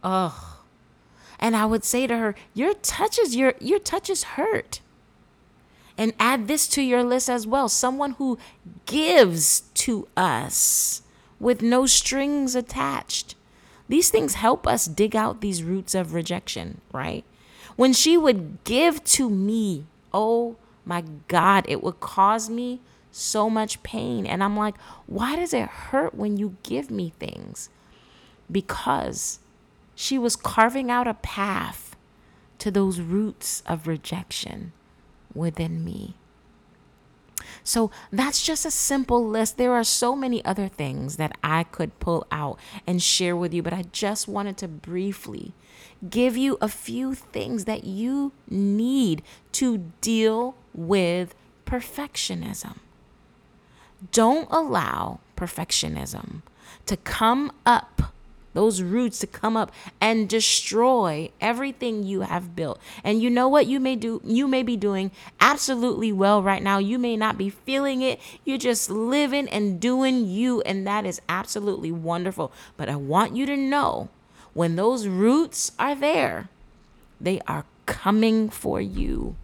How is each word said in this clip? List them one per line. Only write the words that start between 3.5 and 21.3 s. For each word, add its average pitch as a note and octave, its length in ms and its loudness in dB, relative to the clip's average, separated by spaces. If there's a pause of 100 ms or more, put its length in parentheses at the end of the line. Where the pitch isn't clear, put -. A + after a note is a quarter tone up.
your F#4+ 200 2
touches - 440 -2
hurt." - 580 -4 (1160)
And A3 220 0
add A3+ 280 2
this D4 220 2
to C#4+ 120 0
your B3 220 4
list B3 260 0
as A#3+ 160 -2
well. B3 240 2
Someone C4+ 440 0
who C4 260 -4 (460)
gives C#4 760 6 (140)
to - 320 -2 (100)
us - 840 0 (360)
with A#3+ 220 2
no B3 240 4
strings C4+ 680 0
attached. C4 800 -4 (520)
These D#4+ 220 4
things C4+ 260 2
help A3+ 300 2
us A#3 200 2
dig G3+ 300 0
out A3 260 0
these F3+ 220 -2
roots F#3 300 -4
of E3+ 220 -2
rejection, E3+ 680 -6 (100)
right? D3+ 320 -6 (520)
When C4 180 6
she E4 240 6
would A3 460 2
give D#4 400 4
to - 260 2
me, G3 560 0 (260)
oh A#3 440 0 (300)
my F3 180 -4 (240)
God, F#3 400 4